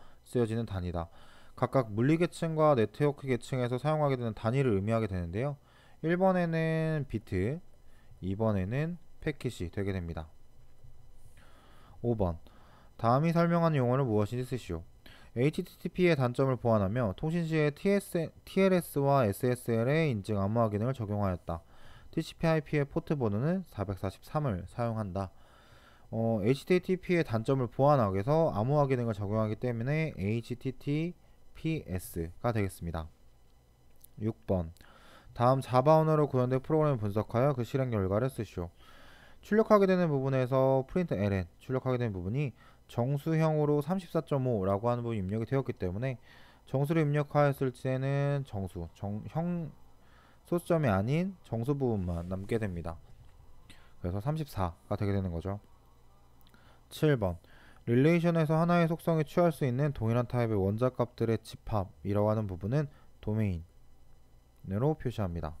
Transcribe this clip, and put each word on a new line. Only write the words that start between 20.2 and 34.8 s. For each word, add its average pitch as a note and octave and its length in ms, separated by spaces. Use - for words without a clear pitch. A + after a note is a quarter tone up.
암호화 A2 280
기능을 A2 240
적용하였다. G2 680
티씨피 - 380
아이피의 D#3 380
포트 D#3+ 300
번호는 C3+ 520
사백사십삼을 G2+ 1000
사용한다. G#2+ 640
어, A2+ 320
에이치티티피의 F3 840
단점을 C3 420
보완하기 C3 460
위해서 C#3+ 380
암호화 C#3 360
기능을 A#2+ 260
적용하기 G#2+ 440
때문에 B2+ 600
에이치티티피에스가 C3 960
되겠습니다. E2+ 560
육 A2 260
번, F2 240